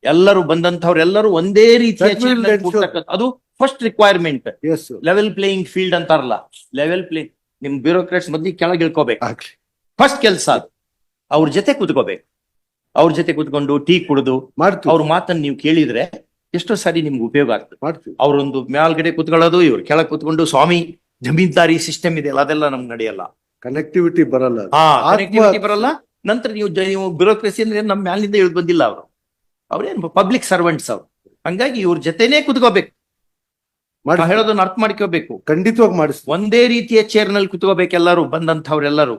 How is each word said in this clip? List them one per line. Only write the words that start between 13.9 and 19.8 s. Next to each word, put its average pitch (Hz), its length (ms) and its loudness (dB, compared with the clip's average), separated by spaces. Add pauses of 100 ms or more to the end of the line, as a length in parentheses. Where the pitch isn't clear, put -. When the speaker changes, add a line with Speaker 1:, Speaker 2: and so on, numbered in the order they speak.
Speaker 1:
ಕುಡ್ದು 135 540 -2
Speaker 2:
ಮಾಡ್ತೀವಿ. 170 340 0
Speaker 1:
ಅವ್ರ 160 100 4
ಮಾತನ್ನ 165 380 -2
ನೀವು 143 160 -4
ಕೇಳಿದ್ರೆ 151 760 -2 (240)
ಎಷ್ಟೋ 175 200 -4
ಸಾರಿ 165 280 -2
ನಿಮ್ಗೆ 139 200 -4
ಉಪಯೋಗ 120 300 0
ಆಗ್ತದೆ. - 300 -8
Speaker 2:
ಮಾಡ್ತೀವಿ. - 380 -10
Speaker 1:
ಅವ್ರೊಂದು 139 440 0
ಮೇಲ್ಗಡೆ 160 480 0
ಕೂತ್ಕೊಳ್ಳೋದು, 165 500 2
ಇವ್ರು 123 220 2